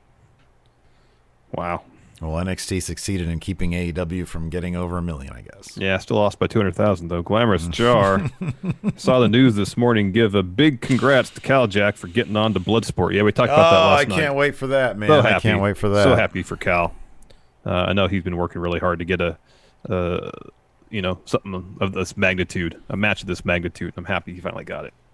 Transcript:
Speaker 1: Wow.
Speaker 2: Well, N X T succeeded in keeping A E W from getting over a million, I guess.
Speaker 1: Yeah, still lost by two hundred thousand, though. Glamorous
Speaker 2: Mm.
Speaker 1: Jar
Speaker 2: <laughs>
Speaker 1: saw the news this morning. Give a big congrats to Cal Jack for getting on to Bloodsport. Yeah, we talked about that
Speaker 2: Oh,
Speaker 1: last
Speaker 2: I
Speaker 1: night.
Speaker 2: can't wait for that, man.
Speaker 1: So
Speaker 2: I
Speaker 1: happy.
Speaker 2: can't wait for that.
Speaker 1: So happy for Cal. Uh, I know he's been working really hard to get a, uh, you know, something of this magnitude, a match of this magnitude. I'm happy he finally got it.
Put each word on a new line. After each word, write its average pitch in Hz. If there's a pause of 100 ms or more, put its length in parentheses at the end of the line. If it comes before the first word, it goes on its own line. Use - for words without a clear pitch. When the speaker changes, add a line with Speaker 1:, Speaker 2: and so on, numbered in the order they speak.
(1500)
Speaker 1:
Wow. 87 (380)
Speaker 2:
Well, 80
N 90
X 92
T 95
succeeded 87
in 82
keeping 87
A 87
E 85
W 87
from 82
getting 87
over 87
a 87
million, 71
I 57
guess. -
Speaker 1:
Yeah, 95
still -
lost 104
by 92
two 117
hundred 98
thousand, 92
though. 87
Glamorous 101
Speaker 2:
Mm. 87
Speaker 1:
Jar 107 (300)
Speaker 2:
<laughs> -
Speaker 1:
saw 127
the 117
news 117
this 101
morning. 113
Give 107
a 101
big 113
congrats 127
to -
Cal 135
Jack 101
for -
getting 101
on 107
to 92
Bloodsport. 95
Yeah, 98
we 104
talked 123
about 160
that 165
Speaker 2:
Oh, 160
Speaker 1:
last 147
Speaker 2:
I 147
Speaker 1:
night. -
Speaker 2:
can't 147
wait 143
for 135
that, 131
man. 107
Speaker 1:
So 151
Speaker 2:
I 117
Speaker 1:
happy. 92
Speaker 2:
can't 107
wait 101
for 107
that. 101
Speaker 1:
So 123
happy 98
for -
Cal. 87 (720)
Uh, 98
I 92
know 98
he's 92
been 87
working 87
really 87
hard 87
to 87
get 87
a, 85 (540)
uh, 87 (580)
you 104
know, 92
something 92
of 95
this 92
magnitude, 92
a -
match 101
of 95
this 90
magnitude. 87
I'm 92
happy 90
he 90
finally -
got 80
it. - (200)